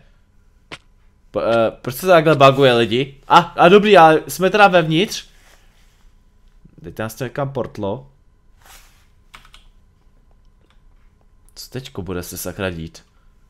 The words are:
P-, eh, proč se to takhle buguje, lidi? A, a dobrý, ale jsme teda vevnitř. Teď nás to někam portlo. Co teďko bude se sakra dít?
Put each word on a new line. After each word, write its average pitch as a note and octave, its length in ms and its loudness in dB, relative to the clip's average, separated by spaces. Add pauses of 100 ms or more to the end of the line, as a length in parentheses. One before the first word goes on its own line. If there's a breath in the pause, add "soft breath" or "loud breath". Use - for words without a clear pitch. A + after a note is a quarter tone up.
(1300)
P-, G#2 100 -8
eh, A2+ 300 -2
proč - 240 -14
se - 60 -16
to F#3 120 0
takhle D#3+ 220 2
buguje, C3+ 400 4
lidi? A#2 540 -2
A, D#3 100 6
a C#3 300 2
dobrý, G3+ 300 4
ale D#3+ 300 6
jsme F3+ 220 -2
teda G3+ 180 4
vevnitř. D#3+ 600 -2 (1500 soft breath)
Teď E2+ 160 -20
nás A2 160 -10
to C3 100 -12
někam C3+ 280 -10
portlo. A2 540 -10 (3500)
Co - 160 -20
teďko A#2+ 320 -16
bude F2 200 -12
se F2+ 140 -18
sakra F#2 340 -10
dít? E2 320 -16 (460)